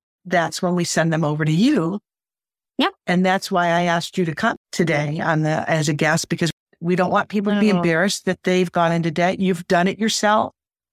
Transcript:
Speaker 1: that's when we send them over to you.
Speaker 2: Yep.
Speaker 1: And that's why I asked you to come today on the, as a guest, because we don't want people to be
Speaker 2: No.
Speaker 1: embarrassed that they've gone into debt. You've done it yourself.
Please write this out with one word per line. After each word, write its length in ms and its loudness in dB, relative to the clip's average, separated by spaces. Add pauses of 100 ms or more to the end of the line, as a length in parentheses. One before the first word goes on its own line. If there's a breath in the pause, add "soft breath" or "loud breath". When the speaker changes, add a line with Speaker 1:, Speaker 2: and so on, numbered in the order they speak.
(240)
Speaker 1:
that's 380 -2
when 120 0
we 100 0
send 280 0
them 120 0
over 200 -2
to 80 0
you. 480 2 (800)
Speaker 2:
Yep. 140 0 (140)
Speaker 1:
And 200 2
that's 240 -2
why 160 2
I 160 2
asked 340 -2
you 80 0
to 100 -4
come 220 -2 (160)
today 480 -2
on 220 0
the, 260 -2
as 200 0
a 60 0
guest, 360 0
because 200 -2 (300)
we 160 0
don't 140 2
want 180 0
people 240 -2
to 80 0
be 100 4
Speaker 2:
No. 60 4
Speaker 1:
embarrassed 480 0
that 200 -4
they've 280 0
gone 200 2
into 180 0
debt. 280 0
You've 300 -2
done 180 2
it 120 -4
yourself. 560 0 (380)